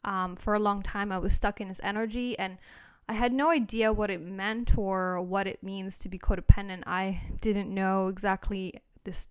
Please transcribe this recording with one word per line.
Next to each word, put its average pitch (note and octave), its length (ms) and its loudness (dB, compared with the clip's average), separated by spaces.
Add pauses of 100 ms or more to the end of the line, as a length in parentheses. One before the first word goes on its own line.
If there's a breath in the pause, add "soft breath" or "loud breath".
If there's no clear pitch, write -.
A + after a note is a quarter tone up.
Um, F#3 320 -4
for - 180 0
a G#3 40 4
long G3+ 240 0
time, G3+ 300 -4
I F#3+ 60 -2
was G3+ 140 2
stuck - 280 2
in G3 80 -8
this F#3+ 140 -10
energy A3+ 560 -4
and F#3 180 -6 (520 loud breath)
I A3+ 60 -4
had A#3+ 180 2
no C#4+ 180 2
idea A3+ 420 2
what G#3 180 0
it F3 100 -4
meant G3 580 2
or F#3 420 0
what F#3+ 260 -2
it - 160 -8
means F#3+ 380 -8
to - 80 -8
be F#3 100 -8
codependent. F#3+ 680 4
I F#3 340 -2 (200)
didn't G3+ 320 0
know F#3+ 360 2
exactly F#3+ 680 -2 (300)
this - 260 -8